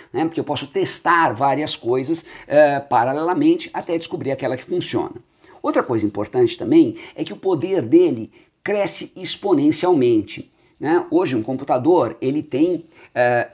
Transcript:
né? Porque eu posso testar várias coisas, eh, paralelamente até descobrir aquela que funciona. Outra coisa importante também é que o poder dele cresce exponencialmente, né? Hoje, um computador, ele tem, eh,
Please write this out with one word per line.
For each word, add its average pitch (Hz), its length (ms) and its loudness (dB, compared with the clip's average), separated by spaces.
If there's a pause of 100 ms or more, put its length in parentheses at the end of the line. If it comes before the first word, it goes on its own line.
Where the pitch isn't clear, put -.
(120)
né? 147 140 -2
Porque 165 140 -4
eu 123 60 -4
posso 139 200 -6
testar 165 680 0
várias 139 420 -2
coisas, 131 500 -4 (220)
eh, 147 320 4
paralelamente 151 920 0
até 180 280 -6
descobrir 139 320 -6
aquela 131 260 -4
que - 60 -18
funciona. - 500 -6 (480)
Outra 294 220 0
coisa 110 220 -2
importante 110 520 0
também 131 380 4 (200)
é 151 80 -8
que 202 100 -8
o 190 40 -12
poder 185 460 -2
dele 135 480 2 (320)
cresce 196 520 -4
exponencialmente, 151 1400 0 (260)
né? 170 320 -2
Hoje, 156 280 0
um 110 40 -2
computador, 131 800 0
ele 147 220 -2
tem, 190 420 -2 (300)
eh, 120 380 2